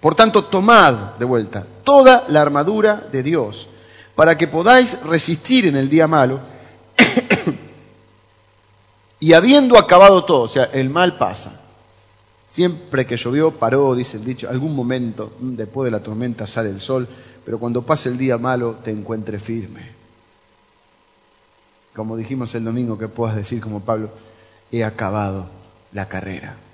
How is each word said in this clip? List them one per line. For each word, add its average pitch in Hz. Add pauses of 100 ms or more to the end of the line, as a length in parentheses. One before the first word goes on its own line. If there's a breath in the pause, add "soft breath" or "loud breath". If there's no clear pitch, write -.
Por 156
tanto, 214
tomad 185
de 120
vuelta 110 (180)
toda 262
la 151
armadura 202
de 135
Dios, 131 (460 soft breath)
para 160
que 165
podáis 220
resistir 165
en 143
el 135
día 160
malo, 139 (560 loud breath)
<clears throat> - (1600)
y 160
habiendo 240
acabado 190
todo, 143
o 113
sea, 127
el 131
mal 175
pasa. - (840)
Siempre 160
que 131
llovió, 147
paró, 135
dice 120
el 107
dicho, 123
algún 139
momento, 120
mm, 127
después 113
de 120
la 107
tormenta 110
sale 110
el 98
sol, 127 (360 loud breath)
pero 113
cuando 120
pase 151
el 123
día 131
malo, 120
te 110
encuentre 107
firme. - (1900)
Como 110
dijimos 117
el 113
domingo, 113
que 110
puedas 110
decir 107
como 107
Pablo, 107 (640 soft breath)
he 117
acabado 101 (460)
la 98
carrera 95 (180)